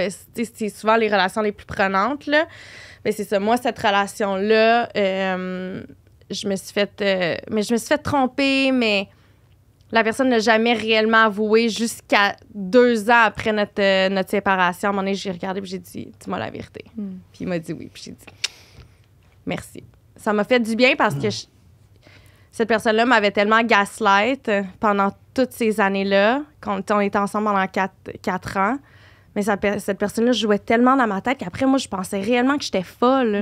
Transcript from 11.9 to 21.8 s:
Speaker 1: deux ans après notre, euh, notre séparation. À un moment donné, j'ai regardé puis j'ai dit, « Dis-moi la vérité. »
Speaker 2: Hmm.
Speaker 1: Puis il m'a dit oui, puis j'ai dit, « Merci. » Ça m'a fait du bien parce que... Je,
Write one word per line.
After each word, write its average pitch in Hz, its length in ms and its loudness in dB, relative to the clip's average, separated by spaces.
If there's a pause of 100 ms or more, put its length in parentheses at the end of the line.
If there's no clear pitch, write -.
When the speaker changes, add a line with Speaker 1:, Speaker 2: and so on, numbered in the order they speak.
Speaker 1:
deux 214 540 2
ans 233 160 6
après 214 260 -2
notre, 208 300 -2
euh, 190 260 2
notre 190 220 -2
séparation. 190 580 0
À 202 40 0
un - 20 -4
moment 196 100 -2
donné, 196 120 -4
j'ai 190 160 -8
regardé 185 280 -8
puis 190 120 -12
j'ai 185 80 -10
dit, « - 300 -14 (120)
Dis-moi 190 180 -8
la 110 100 -6
vérité. » - 360 -16 (100)
Speaker 2:
Hmm. 202 200 -10 (180)
Speaker 1:
Puis - 80 -18
il 165 60 -8
m'a 175 120 -4
dit 165 140 -10
oui, - 200 -12
puis - 120 -20
j'ai - 60 -16
dit, « - 140 -20 (1200)
Merci. » - 380 -10 (320)
Ça - 160 -4
m'a 208 140 0
fait 254 160 2
du 226 160 -4
bien 254 180 4
parce 190 200 0
que... 139 140 -4
Je, - 160 -8 (1040)